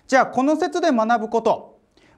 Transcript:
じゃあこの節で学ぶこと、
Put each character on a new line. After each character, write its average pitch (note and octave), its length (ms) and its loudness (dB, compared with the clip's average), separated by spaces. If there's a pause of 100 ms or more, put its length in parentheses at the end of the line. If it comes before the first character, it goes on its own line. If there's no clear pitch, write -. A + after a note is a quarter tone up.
じ B3+ 100 2
ゃ B3+ 40 6
あ A3 60 2
こ - 180 -2
の D4+ 100 2
節 F4 260 -2
で D#4+ 120 0
学 A3+ 300 0
ぶ A3 60 -8
こ A3+ 140 -2
と、 - 300 -2 (460)